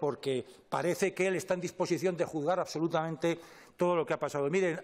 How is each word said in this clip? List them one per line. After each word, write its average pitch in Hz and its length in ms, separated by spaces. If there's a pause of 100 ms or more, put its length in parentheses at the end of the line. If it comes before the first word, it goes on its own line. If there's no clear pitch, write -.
porque 135 460 (240)
parece 175 420
que 180 140
él 190 100
está - 160
en 180 80
disposición 170 560
de 160 80
juzgar 160 340
absolutamente 160 800 (380)
todo 175 180
lo 160 120
que 165 80
ha 151 40
pasado. 143 300
Miren, 180 360